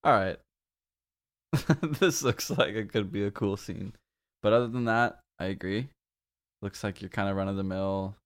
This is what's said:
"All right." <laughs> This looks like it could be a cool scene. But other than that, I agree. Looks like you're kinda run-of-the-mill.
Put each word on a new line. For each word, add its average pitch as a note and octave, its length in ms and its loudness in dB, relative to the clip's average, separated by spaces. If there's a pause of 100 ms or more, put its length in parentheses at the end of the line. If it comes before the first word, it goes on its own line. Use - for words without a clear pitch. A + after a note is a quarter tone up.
"All D3+ 80 6
right." F#2+ 240 2 (1160)
<laughs> D3+ 480 0
This F3+ 220 4
looks - 280 0
like G2+ 240 2
it G#2+ 180 -4
could G#2 200 0
be G2+ 120 0
a G#2 60 -2
cool G2+ 260 -2
scene. - 380 -10 (480)
But G#2 100 4
other A#2+ 160 4
than A#2+ 180 -2
that, A2+ 340 2 (180)
I F2+ 80 -4
agree. G2 420 -4 (760)
Looks G2+ 220 -8
like G2 160 -6
you're F#2+ 80 -10
kinda G2 260 -2
run-of-the-mill. F#2+ 800 -2 (120)